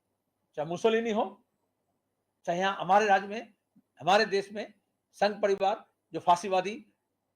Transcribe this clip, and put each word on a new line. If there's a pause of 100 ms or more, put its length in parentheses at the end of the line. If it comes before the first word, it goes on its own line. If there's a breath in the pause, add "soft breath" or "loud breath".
(560)
चाहे
मुसोलिनी
हो, (1000)
चाहे
यहाँ
हमारे
राज्य
में, (460)
हमारे
देश
में (380)
संघ
परिवार (280)
जो
फांसीवादी (600)